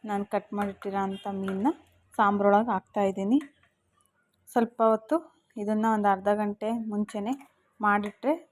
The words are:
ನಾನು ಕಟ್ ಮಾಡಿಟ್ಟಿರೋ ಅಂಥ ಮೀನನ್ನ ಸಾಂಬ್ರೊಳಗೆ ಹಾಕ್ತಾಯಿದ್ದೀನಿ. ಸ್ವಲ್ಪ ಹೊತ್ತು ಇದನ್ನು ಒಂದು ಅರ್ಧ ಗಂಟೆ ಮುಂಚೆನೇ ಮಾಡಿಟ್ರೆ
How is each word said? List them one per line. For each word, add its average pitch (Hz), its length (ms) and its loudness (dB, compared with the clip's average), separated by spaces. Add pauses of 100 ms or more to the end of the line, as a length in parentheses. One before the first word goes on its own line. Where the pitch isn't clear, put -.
ನಾನು 202 220 -4
ಕಟ್ 202 280 -6
ಮಾಡಿಟ್ಟಿರೋ 196 480 -6
ಅಂಥ 196 320 -6
ಮೀನನ್ನ 190 360 -2 (440)
ಸಾಂಬ್ರೊಳಗೆ 202 580 4
ಹಾಕ್ತಾಯಿದ್ದೀನಿ. 196 640 0 (1120)
ಸ್ವಲ್ಪ 233 340 -2
ಹೊತ್ತು 220 340 2 (400)
ಇದನ್ನು 214 340 -2
ಒಂದು 208 180 2
ಅರ್ಧ 196 260 0
ಗಂಟೆ 208 340 -4 (160)
ಮುಂಚೆನೇ 208 480 -4 (460)
ಮಾಡಿಟ್ರೆ 208 540 0 (180)